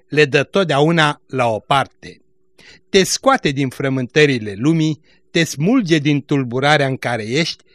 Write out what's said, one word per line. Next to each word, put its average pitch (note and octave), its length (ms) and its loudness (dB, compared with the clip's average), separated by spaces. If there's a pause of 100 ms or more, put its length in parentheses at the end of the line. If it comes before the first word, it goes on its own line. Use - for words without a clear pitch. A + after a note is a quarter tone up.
le D3+ 180 2
dă C#3 180 2
totdeauna D3+ 840 2
la B2+ 200 -2
o G#2+ 120 -2
parte. - 640 -4 (680)
Te F#3+ 140 4
scoate - 460 0
din C3+ 200 -2
frământările C3 880 0
lumii, D#3 420 0 (320)
te E3+ 120 0
smulge E3+ 540 0
din D3 240 0
tulburarea C#3 640 0
în C3 100 -4
care A#2+ 260 -6
ești C#3 400 -4 (120)